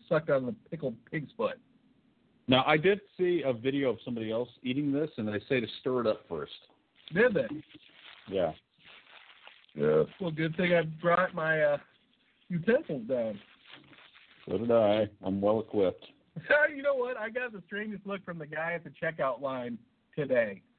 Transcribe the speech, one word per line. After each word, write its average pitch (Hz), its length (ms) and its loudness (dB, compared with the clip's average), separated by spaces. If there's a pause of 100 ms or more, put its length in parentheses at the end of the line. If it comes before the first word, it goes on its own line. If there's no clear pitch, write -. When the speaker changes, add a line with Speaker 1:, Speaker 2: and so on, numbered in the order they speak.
Speaker 1:
sucked 160 220 0
on 131 160 2
the 113 80 -6 (160)
pickled 117 260 -6 (140)
pig's 151 260 -8
foot. - 220 -2 (880)
Speaker 2:
Now, 131 200 4
I 151 100 6
did 190 240 2 (180)
see 180 260 2
a 135 80 2
video 131 380 0
of 101 140 -4
somebody 113 260 -4
else 120 180 -2 (140)
eating 139 280 -2
this, 151 280 -2
and 107 100 -4
they 104 200 -2
say 127 120 2
to 110 60 -2 (140)
stir 127 220 0
it 113 40 -2
up 107 220 0
first. 78 240 -8 (600)
Speaker 1:
Did 214 220 4
they? 131 120 0 (840)
Speaker 2:
Yeah. 90 220 0 (1200)
Speaker 1:
Yeah. 76 300 4 (160)
Well, 170 100 -4
good 156 260 -2
thing 180 180 2
I 170 80 4
brought 170 520 0
my, 160 260 0
uh, 147 180 4 (720)
utensils 175 580 0
down. 113 320 -2 (1080)
Speaker 2:
So 95 100 -2
did 117 120 -2
I. 107 380 6 (140)
I'm 98 180 -2
well 107 200 4
equipped. 95 460 0 (300)
Speaker 1:
<laughs> - 80 -12 (300)
You 277 100 -10
know 277 100 2
what? 247 220 -2
I 220 140 -8
got 247 220 -6
the 190 140 -14
strangest 202 400 -8
look 196 180 -8
from 170 140 -10
the 151 80 -10
guy 160 280 -6
at 170 100 -8
the 156 60 -16
checkout 151 500 -4
line 127 360 -6 (400)
today. 120 460 0 (160)